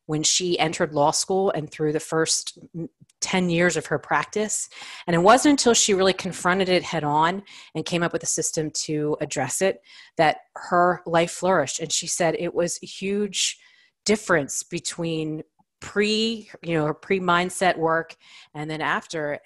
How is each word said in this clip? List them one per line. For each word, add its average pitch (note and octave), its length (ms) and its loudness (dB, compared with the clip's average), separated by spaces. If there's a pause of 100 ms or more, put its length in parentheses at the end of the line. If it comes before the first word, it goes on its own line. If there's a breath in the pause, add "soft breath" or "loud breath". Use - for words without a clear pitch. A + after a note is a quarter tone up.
when D#3 160 -2
she F3 340 0
entered D#3+ 380 -2
law D3 160 4
school F#3+ 400 0
and D3+ 180 -4
through D3+ 260 -2
the D#3 40 0
first - 580 -2 (160)
m-, E3 160 -10 (320)
ten F#3 300 0
years E3+ 260 2
of D3+ 100 -4
her D3 120 -2
practice. G#3 720 -4 (400 loud breath)
And E3+ 80 2
it - 20 4
wasn't B3+ 360 8
until A#3+ 200 4
she G#3+ 200 4
really F#3 180 4
confronted F#3 560 0
it F3 160 4
head D#3+ 180 -4
on D#3+ 400 2 (320 loud breath)
and D#3 100 -4
came E3+ 200 -2
up E3 80 -2
with E3 100 -4
a - 40 -8
system D#3 440 -2
to D3+ 500 -4
address C#3+ 420 -4
it F#3+ 200 0 (340 loud breath)
that D#3 260 4 (120)
her F3 520 2
life E3+ 260 0
flourished. F3+ 480 0
And D#3+ 100 -8
she - 160 -4
said D#3+ 320 0
it E3+ 160 -6
was F3 300 -2
a - 20 -16
huge G3 720 -4 (460 soft breath)
difference F3 580 0
between D#3+ 800 -6 (380)
pre, G#3+ 720 -2 (120)
you E3+ 120 -2
know, D#3 100 2
her D3+ 80 0
pre-mindset F3+ 840 0
work D#3+ 360 -2 (380 loud breath)
and D3+ 180 -8
then D#3 120 -6
after. D3+ 640 -4